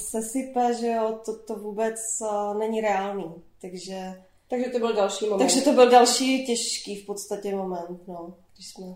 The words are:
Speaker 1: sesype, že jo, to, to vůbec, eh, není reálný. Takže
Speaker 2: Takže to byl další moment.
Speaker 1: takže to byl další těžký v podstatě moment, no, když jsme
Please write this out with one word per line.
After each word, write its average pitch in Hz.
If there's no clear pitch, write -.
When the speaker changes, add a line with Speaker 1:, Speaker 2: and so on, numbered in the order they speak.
Speaker 1:
sesype, 247
že 233
jo, 220
to, 220
to -
vůbec, 208
eh, 208
není 220
reálný. 196
Takže 185
Speaker 2:
Takže 254
to 247
byl 226
další 202
moment. 208
Speaker 1:
takže 262
to 285
byl 247
další 262
těžký 233
v 196
podstatě 202
moment, 180
no, 175
když -
jsme -